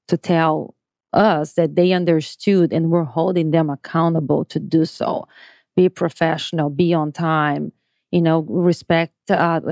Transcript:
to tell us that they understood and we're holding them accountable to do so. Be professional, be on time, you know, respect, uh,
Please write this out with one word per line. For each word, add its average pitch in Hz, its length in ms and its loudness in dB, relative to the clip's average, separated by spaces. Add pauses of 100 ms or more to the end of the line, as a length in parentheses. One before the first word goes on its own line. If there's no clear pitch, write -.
to 175 80 0
tell 165 580 -2 (380)
us 170 400 2
that 156 240 0
they 180 160 4
understood 175 800 0
and 165 180 0
we're 170 140 0
holding 165 480 -2
them 160 180 2
accountable 156 760 -2
to - 120 -8
do 160 260 0
so. - 440 -6 (480)
Be 185 120 4
professional, 160 800 -2
be 170 220 0
on 151 200 -2
time, 151 580 -2 (400)
you 175 100 0
know, 160 200 2
respect, 165 760 0 (160)
uh, 170 300 2 (120)